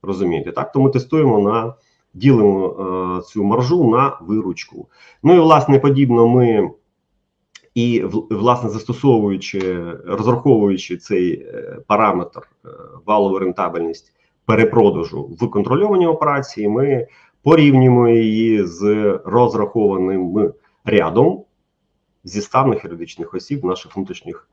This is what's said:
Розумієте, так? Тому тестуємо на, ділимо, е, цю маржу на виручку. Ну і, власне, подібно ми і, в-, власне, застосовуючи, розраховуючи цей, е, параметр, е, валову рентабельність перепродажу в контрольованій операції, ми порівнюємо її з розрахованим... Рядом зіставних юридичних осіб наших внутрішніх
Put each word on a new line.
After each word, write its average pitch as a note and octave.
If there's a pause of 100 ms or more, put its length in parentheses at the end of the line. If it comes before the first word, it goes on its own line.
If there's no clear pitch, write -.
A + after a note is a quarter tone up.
Розумієте, F2+
так? -
Тому C3+
тестуємо C3
на, A2+ (400)
ділимо, G#2 (500)
е, F2
цю G#2
маржу B2
на C3+
виручку. F#2 (340)
Ну E3
і, F3+
власне, D3
подібно C3
ми A#2 (1040)
і, A#2+
в-, G#2+
власне, A2+
застосовуючи, G2+ (220)
розраховуючи G#2
цей, F2+
е, -
параметр, G2+
е, - (380)
валову G2+
рентабельність E2+ (340)
перепродажу G2+ (180)
в A2+
контрольованій F3
операції, C#3+
ми B2 (360)
порівнюємо C3
її A2
з G2+ (120)
розрахованим... G2 (320)
Рядом G#2+ (840)
зіставних G#2
юридичних E2+
осіб C3
наших -
внутрішніх F#2+